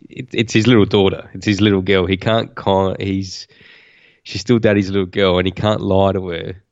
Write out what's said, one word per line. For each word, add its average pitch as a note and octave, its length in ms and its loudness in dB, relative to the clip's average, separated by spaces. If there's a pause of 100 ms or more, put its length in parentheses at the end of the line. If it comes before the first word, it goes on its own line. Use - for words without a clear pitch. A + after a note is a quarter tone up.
it, - 240 -16
it's A2+ 200 -2
his A2 140 2
little A2+ 180 6
daughter. G2 500 0
It's F#2+ 120 -10
his G2+ 140 0
little G2+ 220 2
girl. F#2+ 240 2
He F#2 100 -2
can't A2 380 -2
con-, F#2+ 460 0
he's, F#2+ 460 -6 (760)
she's - 180 -12
still A#2+ 180 2
daddy's G2+ 320 2
little G2 160 -2
girl, F#2 320 0
and F2+ 80 0
he F#2 60 -4
can't G#2+ 280 -2
lie G2 320 2
to F#2+ 160 -6
her F2+ 440 -10